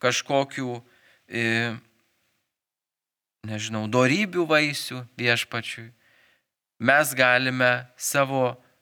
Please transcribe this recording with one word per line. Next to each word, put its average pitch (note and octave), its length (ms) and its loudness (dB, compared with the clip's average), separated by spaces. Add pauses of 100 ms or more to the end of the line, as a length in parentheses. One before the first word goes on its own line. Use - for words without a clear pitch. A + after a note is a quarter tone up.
kažkokių, C3 760 0 (500)
e, A#2 160 -2 (2000)
nežinau, G#2+ 440 -6
dorybių E3 600 2
vaisių D3 560 -2 (140)
Viešpačiui, A#2 720 -4 (880)
mes C#3 340 4
galime B2+ 800 2
savo C3 600 -2 (280)